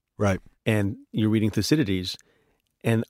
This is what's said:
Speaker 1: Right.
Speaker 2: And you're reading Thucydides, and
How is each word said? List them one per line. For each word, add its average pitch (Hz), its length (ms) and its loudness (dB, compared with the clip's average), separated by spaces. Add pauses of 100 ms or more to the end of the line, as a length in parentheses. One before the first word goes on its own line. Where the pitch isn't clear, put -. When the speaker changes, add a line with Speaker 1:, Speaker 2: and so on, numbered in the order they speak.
(180)
Speaker 1:
Right. 98 220 0 (240)
Speaker 2:
And 107 320 0 (160)
you're 107 180 0
reading 110 200 2
Thucydides, 98 640 0 (640)
and 113 280 0